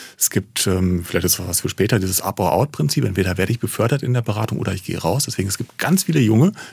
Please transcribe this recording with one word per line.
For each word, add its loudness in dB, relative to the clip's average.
Es -2
gibt, -2
ähm, 2
vielleicht 0
ist 0
das -8
was -2
für -2
später, 2
dieses 0
Up-or-Out-Prinzip. 0
Entweder 0
werde 0
ich -2
befördert 0
in 0
der 0
Beratung -4
oder -2
ich -6
gehe -6
raus. 0
Deswegen, -4
es -4
gibt -10
ganz 2
viele 2
junge, 6